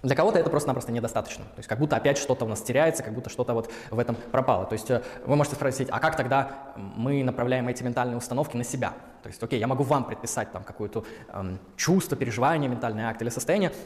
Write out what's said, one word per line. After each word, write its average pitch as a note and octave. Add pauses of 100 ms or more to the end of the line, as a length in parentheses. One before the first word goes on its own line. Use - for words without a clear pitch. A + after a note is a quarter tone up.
для C3+
кого-то F3+
это E3
просто-напросто C3+
недостаточно. A2+
То -
есть -
как A2
будто D3+
опять B2
что-то -
у A2+
нас G#2
теряется, D#3
как G#2+
будто B2
что-то B2
вот A2+ (180)
в A2
этом A#2+ (160)
пропало. F#2+
То G#2+
есть, A2
э, A#2 (240)
вы D3
можете C#3+
спросить: B2+
"А A2+
как D#3
тогда C3
мы B2
направляем B2+
эти B2
ментальные B2
установки B2+
на A#2+
себя?" B2 (300)
То -
есть, -
окей, A#2
я A#2
могу C3
вам C3
предписать A#2
там F2+
какое-то, G#2+ (260)
эм, F#2+ (200)
чувство, E3+
переживание, C3
ментальный A2+
акт A2+
или A#2
состояние, F3 (140)